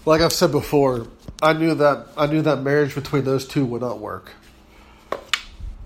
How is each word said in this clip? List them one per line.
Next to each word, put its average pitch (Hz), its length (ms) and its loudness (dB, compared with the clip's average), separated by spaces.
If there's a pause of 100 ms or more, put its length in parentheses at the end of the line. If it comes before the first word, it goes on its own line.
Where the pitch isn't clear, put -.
like 156 160 4
I've 165 120 4
said 170 200 2
before, 135 560 0 (340)
I 156 100 6
knew 160 220 0
that, 139 320 2 (100)
I 147 100 2
knew 156 160 2
that 143 200 0
marriage 143 320 0
between 139 300 -2
those 131 200 0
two 143 220 -2
would 117 140 -4
not 117 180 -6
work. 95 320 -12 (1600)